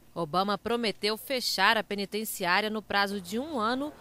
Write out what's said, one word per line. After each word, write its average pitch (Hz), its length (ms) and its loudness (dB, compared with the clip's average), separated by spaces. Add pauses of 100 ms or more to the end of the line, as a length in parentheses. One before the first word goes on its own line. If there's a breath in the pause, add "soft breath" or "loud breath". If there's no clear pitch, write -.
(140)
Obama 175 420 0
prometeu 220 600 -2
fechar 220 600 2
a 202 60 0
penitenciária 202 840 0
no 214 140 -4
prazo 202 360 2
de 185 200 -6
um 294 200 -4
ano 262 420 0